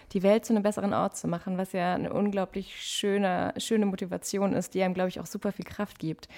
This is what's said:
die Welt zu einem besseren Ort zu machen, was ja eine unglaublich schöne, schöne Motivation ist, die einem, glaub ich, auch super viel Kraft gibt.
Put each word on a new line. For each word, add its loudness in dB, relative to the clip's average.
die 0
Welt 6
zu 2
einem 4
besseren 0
Ort 0
zu -6
machen, -2
was -4
ja 0
eine -2
unglaublich -2
schöne, 0
schöne 2
Motivation -2
ist, -2
die 2
einem, 2
glaub 0
ich, -6
auch -12
super -4
viel -10
Kraft -8
gibt. -6